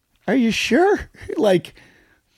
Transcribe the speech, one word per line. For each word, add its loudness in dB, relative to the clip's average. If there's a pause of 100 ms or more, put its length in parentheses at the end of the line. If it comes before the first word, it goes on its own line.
(260)
"Are -2
you 0
sure?" 0 (120)
<laughs> -12
Like, 0 (640)